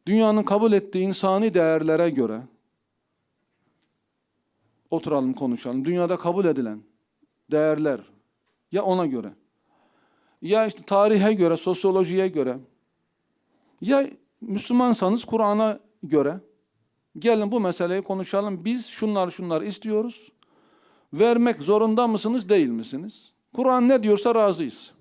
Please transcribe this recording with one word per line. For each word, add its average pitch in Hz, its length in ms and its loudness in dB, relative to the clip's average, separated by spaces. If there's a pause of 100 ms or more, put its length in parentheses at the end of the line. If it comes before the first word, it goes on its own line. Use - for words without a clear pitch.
"dünyanın 214 360 4
kabul 208 300 2
ettiği 190 320 0
insani 196 500 0
değerlere 160 560 2
göre 131 320 -2 (2500)
oturalım, 147 420 -2
konuşalım. 127 520 -6
Dünyada 175 320 -2
kabul 175 280 -2
edilen 120 380 -2 (680)
değerler 151 500 0 (720)
ya 196 120 -2
ona 185 220 0
göre, 113 280 -8 (1080)
ya 214 240 0
işte 214 160 -8
tarihe 208 500 4
göre, 170 240 2
sosyolojiye 185 720 0
göre, 131 300 -4 (1200)
ya 277 260 2 (340)
Müslümansanız 226 840 0
Kur'an'a 214 560 0 (220)
göre 147 380 0 (760)
gelin 214 340 0
bu 240 80 0
meseleyi 180 420 -2
konuşalım. 190 640 -6
Biz 233 220 -6
şunlar 202 440 -2
şunlar 170 320 -6
istiyoruz. 214 680 -6 (800)
Vermek 233 460 2
zorunda 220 500 2
mısınız, 220 400 -2
değil 185 200 4
misiniz? 120 640 -10 (220)
Kur'an 254 340 2
ne 262 140 4
diyorsa 208 320 2
razıyız." 170 680 0